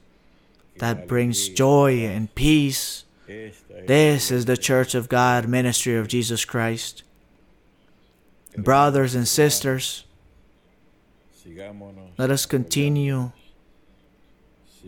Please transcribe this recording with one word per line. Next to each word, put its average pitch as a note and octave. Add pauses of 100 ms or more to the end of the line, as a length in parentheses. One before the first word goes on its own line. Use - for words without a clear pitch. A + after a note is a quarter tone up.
(800)
that A#2
brings A#2+
joy C3+
and G#2+
peace. C#3+ (840)
This C#3+
is A#2+
the B2+
Church B2+
of A#2+
God, B2
ministry B2
of G#2+
Jesus A#2
Christ. A2+ (1500)
Brothers C3+
and A#2+
sisters, C#3+ (2250)
let C3
us C#3
continue C#3 (1600)